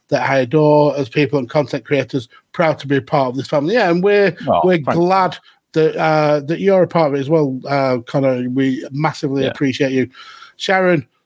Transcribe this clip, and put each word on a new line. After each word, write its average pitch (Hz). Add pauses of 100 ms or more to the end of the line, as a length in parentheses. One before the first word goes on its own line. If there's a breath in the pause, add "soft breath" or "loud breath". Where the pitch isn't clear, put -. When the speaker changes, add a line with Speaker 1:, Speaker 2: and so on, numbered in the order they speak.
Speaker 1:
that 127
I 139
adore 147
as 139
people 143
and 123
content 143
creators, 135 (240 soft breath)
proud 160
to 139
be 139
a 131
part 135
of 123
this 135
family." 156
Yeah, 208
and 175
we're, 202 (100)
Speaker 2:
Oh, 98
Speaker 1:
we're 185
Speaker 2:
thank 139
you. -
Speaker 1:
glad 180 (360 soft breath)
that, 156
uh, 156
that 151
you're 190
a 165
part 165
of 139
it 143
as 135
well, 143 (100)
uh, 135
Connor. 131
We 135
massively 139
Speaker 2:
Yeah. 131
Speaker 1:
appreciate 135
you. 127 (480 loud breath)
Sharon 185 (180)